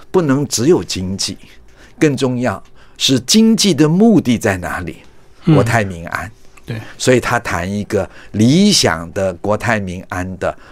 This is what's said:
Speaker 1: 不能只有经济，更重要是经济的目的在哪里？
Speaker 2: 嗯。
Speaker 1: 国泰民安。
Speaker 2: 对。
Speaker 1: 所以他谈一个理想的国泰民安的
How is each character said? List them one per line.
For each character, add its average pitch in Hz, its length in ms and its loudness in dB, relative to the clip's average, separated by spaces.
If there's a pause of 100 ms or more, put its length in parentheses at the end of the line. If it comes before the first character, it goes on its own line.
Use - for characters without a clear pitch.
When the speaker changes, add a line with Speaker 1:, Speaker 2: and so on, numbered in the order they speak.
(120)
Speaker 1:
不 185 120 2
能 139 260 0
只 - 180 -4
有 101 160 2
经 92 340 -6
济， - 200 -8 (640)
更 147 180 2
重 127 220 -2
要 117 240 -4 (360)
是 - 220 2
经 226 360 4
济 180 180 2
的 151 140 4
目 190 320 4
的 120 180 0
在 98 200 0
哪 82 220 -8
里？ 80 180 -10 (480)
Speaker 2:
嗯。 160 80 6
Speaker 1:
国 123 100 4
泰 117 180 0
民 87 260 -8
安。 - 220 -8 (360)
Speaker 2:
对。 113 140 -10 (160)
Speaker 1:
所 - 160 2
以 120 80 4
他 120 180 -2
谈 92 320 -6
一 104 140 -4
个 95 240 -4 (240)
理 151 400 4
想 85 400 -2
的 95 220 -2
国 101 220 -2
泰 110 220 -2
民 92 300 -8
安 92 300 -8
的 85 180 -6 (160)